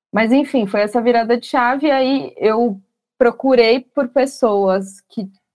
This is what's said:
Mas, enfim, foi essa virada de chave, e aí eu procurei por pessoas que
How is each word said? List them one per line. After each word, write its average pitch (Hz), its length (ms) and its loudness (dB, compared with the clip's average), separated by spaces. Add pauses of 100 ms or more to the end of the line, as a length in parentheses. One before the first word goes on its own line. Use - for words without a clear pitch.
(120)
Mas, 220 200 0
enfim, 262 340 0
foi 202 160 -2
essa 214 180 -2
virada 233 380 0
de - 80 -12
chave, 269 400 -2
e 302 40 2
aí 269 460 -2
eu 220 440 -2 (380)
procurei 247 600 2
por 269 280 -6
pessoas 202 920 0
que 196 280 -12 (240)